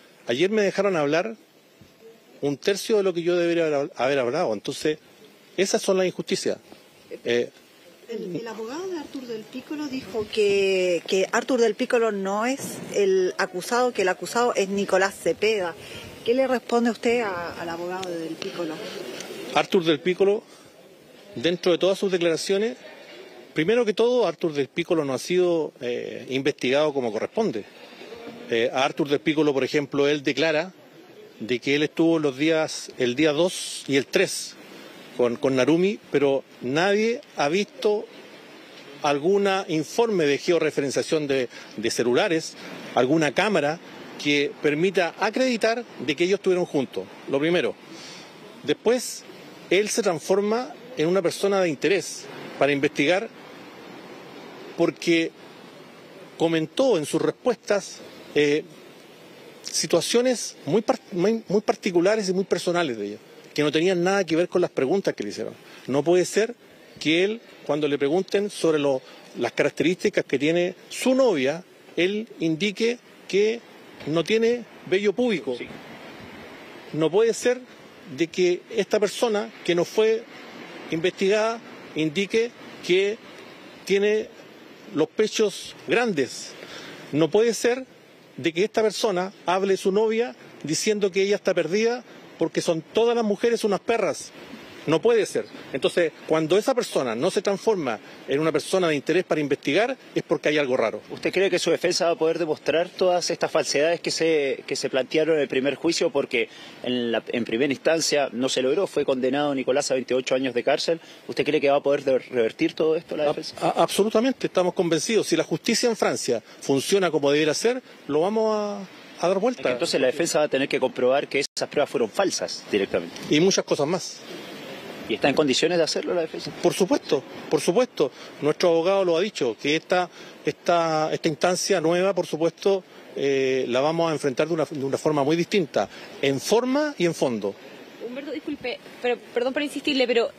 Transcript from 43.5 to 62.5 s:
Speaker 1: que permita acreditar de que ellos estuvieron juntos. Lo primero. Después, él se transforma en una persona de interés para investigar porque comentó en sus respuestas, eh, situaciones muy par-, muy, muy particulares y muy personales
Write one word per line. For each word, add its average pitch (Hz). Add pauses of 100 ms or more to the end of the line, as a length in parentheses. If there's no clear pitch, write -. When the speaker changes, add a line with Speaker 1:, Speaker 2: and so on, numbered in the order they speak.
Speaker 1:
que 143 (100)
permita 165
acreditar 233 (220)
de 147
que 175
ellos 190
estuvieron 180
juntos. 120 (240)
Lo 143
primero. 151 (880)
Después, 214 (460)
él 202
se 226
transforma 208 (240)
en 156
una 185
persona 196
de 180
interés 156 (340)
para 139
investigar 143 (1500)
porque 165 (1080)
comentó 165
en 147
sus -
respuestas, - (340)
eh, 147 (1080)
situaciones 233 (100)
muy 202
par-, - (120)
muy, 202
muy 202
particulares 196
y 185
muy 190
personales 170